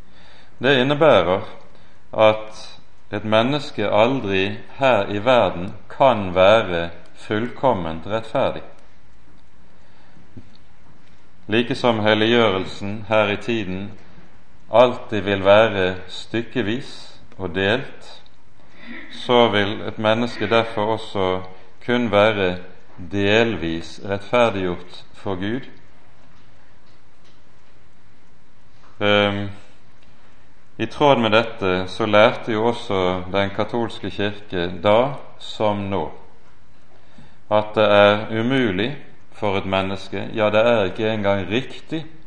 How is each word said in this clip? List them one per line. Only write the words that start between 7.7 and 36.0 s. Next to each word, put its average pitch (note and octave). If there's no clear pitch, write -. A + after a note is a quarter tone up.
rettferdig. G#2+
Like A#2+
som A#2
helliggjørelsen G#2+
her G#2+
i G2+
tiden G2+
alltid A2
vil G2
være G2+
stykkevis -
og F2+
delt, G2+
så A#2+
vil G2+
et A2
menneske A2
derfor A2
også F#2
kun B2
være G2+
delvis F#2+
rettferdiggjort G2
for G2+
Gud. G#2+
Ehm, G2+
i A2+
tråd C3+
med A2
dette F#2+
så -
lærte G#2+
jo A2
også F#2
den G2
katolske G#2+
kirke G2
da G#2
som G#2
nå F2+